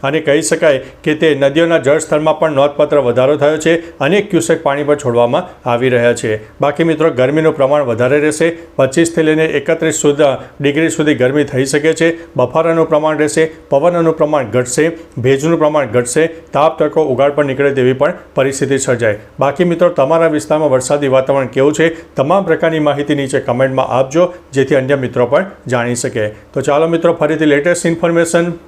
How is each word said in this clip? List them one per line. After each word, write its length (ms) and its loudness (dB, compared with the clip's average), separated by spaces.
અને 180 -2
કહી 220 2
શકાય 360 2
કે 100 0
તે 200 2
નદીઓના 440 2
જળસ્તરમાં 600 0
પણ 140 0
નોંધપાત્ર 460 0
વધારો 380 2
થયો 200 0
છે, 420 -2
અનેક 320 0
ક્યુસેક 320 0
પાણી 220 -2
પણ 120 2
છોડવામાં 720 -2
આવી 180 0
રહ્યા 260 2
છે. 460 -6
બાકી 240 0
મિત્રો, 260 0
ગરમીનું 460 0
પ્રમાણ 260 2
વધારે 380 0
રહેશે, 360 0
પચીસથી 460 0
લઈને 220 2
એકત્રીસ 500 -2
સુધા 480 0
ડિગ્રી 280 0
સુધી 260 0
ગરમી 300 0
થઈ 200 -2
શકે 300 0
છે. 240 0
બફારાનું 520 0
પ્રમાણ 300 0
રહેશે, 320 0
પવનનું 460 2
પ્રમાણ 280 0
ઘટશે, 480 0
ભેજનું 400 0
પ્રમાણ 280 0
ઘટશે, 400 0
તાપ 520 -2
તડકો 260 0
ઉઘાડ 260 0
પર 140 0
નીકળે 260 0
તેવી 220 2
પણ 200 0
પરિસ્થિતિ 440 -2
સર્જાય. 400 -2
બાકી 240 0
મિત્રો, 240 2
તમારા 380 2
વિસ્તારમાં 440 0
વરસાદી 380 0
વાતાવરણ 380 2
કેવું 260 2
છે, 420 -2
તમામ 300 0
પ્રકારની 340 0
માહિતી 360 0
નીચે 260 -2
કમેન્ટમાં 460 0
આપજો, 480 0
જેથી 220 2
અન્ય 200 0
મિત્રો 320 -2
પણ 200 0
જાણી 280 -2
શકે. 340 -4
તો 320 -10
ચાલો 280 2
મિત્રો, 240 2
ફરીથી 320 0
લેટેસ્ટ 420 2
ઇન્ફોર્મેશન 640 0